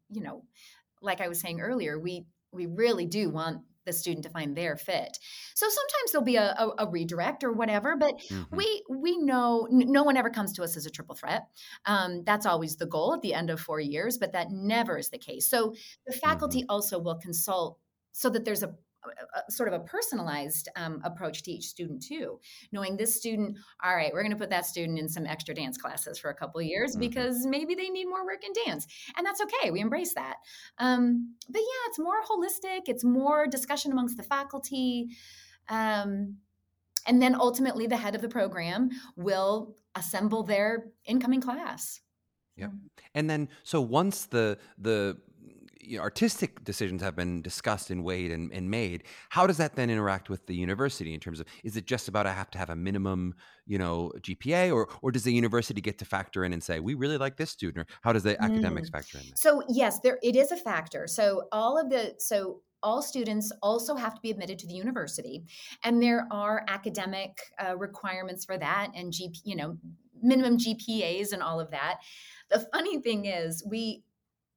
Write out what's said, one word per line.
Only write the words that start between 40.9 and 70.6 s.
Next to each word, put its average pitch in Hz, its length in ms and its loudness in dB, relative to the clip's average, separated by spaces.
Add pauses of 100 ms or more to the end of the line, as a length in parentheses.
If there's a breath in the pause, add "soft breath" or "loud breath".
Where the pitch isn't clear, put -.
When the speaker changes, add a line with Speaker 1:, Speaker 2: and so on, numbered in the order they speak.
Speaker 1:
incoming 254 340 4
class. 254 600 -6 (560)
Speaker 2:
Yep. 98 140 -8
Speaker 1:
So. 101 320 -16 (120)
Speaker 2:
And 151 140 2
then, 151 180 0 (160 loud breath)
so - 160 2
once 147 460 2
the, 110 320 2 (200 loud breath)
the, 101 400 2 (640)
you 113 160 -8
know, 82 60 -4
artistic - 600 0
decisions 92 380 -2
have 92 140 -2
been 90 260 0
discussed 98 480 -4
and 90 140 -2
weighed 90 280 -2
and, 82 200 -4
and 92 180 -4
made, 101 340 -2 (260 loud breath)
how 180 180 6
does 175 100 4
that 156 180 0
then 123 140 2
interact 101 400 2
with 95 160 -6
the 92 80 -6
university 90 600 -2
in 78 60 -8
terms 80 200 -10
of, 78 80 -8 (160 loud breath)
is 110 140 -6
it 101 100 -6
just 127 200 -4
about 101 200 2
I 95 60 0
have 95 180 -6
to - 80 -10
have 90 100 -4
a 82 60 -4
minimum, 92 580 0 (320 loud breath)
you 101 140 -2
know, 85 320 0 (100)
G 92 140 -8
P 139 180 -2
A, 180 160 4
or, 117 200 4 (120)
or 131 80 2
does 120 140 0
the 123 100 4
university 117 480 4
get 101 180 -4
to 101 60 -8
factor 95 380 -2
in 90 100 2
and 82 80 -2
say, 82 180 -2
"We 101 140 -2
really 143 240 -2
like 135 200 -2
this 160 120 -2
student," 82 380 -6
or - 140 -20
how 117 120 4
does 104 100 4
the 104 200 4
academics 92 460 2
Speaker 1:
Mm. - 20 -12
Speaker 2:
factor - 280 -8
in 69 80 -14
there? - 100 -10
Speaker 1:
So 302 320 6
yes, 233 320 2
there, 254 200 4
it 233 140 4
is 285 160 6
a 349 60 -2
factor. 165 500 -4
So 196 440 2
all 233 280 2
of 277 100 0
the, 240 300 0
so 196 420 -2 (220)
all 226 180 2
students 214 500 -2 (120)
also 233 320 2
have 233 180 -4
to - 80 -16
be 220 100 -2
admitted 190 280 -6
to - 80 -12
the 170 80 -10
university, 185 680 -6 (380 loud breath)
and 233 200 6
there 233 260 4
are 214 380 0
academic, 196 720 -4 (180)
uh, 185 200 -2
requirements 185 680 -6
for 190 120 -6
that, 185 360 0
and 175 200 -8
G 180 160 -6
P, 170 160 -14
you 202 100 -6
know, 165 220 -6 (440)
minimum 247 380 8
G 226 160 0